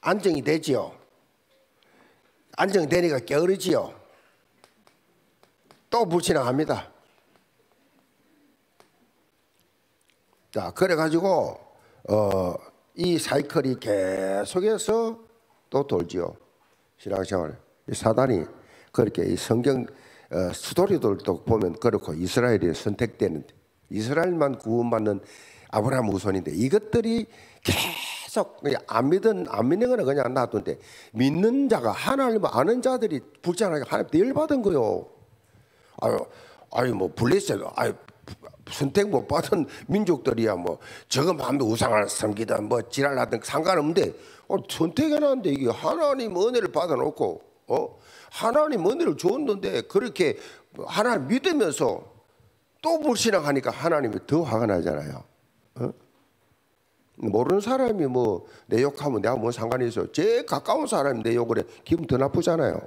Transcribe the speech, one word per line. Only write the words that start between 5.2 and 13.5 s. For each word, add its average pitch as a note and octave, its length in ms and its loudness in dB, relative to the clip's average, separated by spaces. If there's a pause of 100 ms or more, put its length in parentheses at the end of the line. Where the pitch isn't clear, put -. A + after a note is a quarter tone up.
또 A#3 180 2
불신앙합니다. D3+ 840 0 (3500)
자, F#2 200 -4
그래가지고, E3 840 2 (520)
어, G2 440 2 (400)
이 E3+ 240 0
사이클이 C#3 640 -2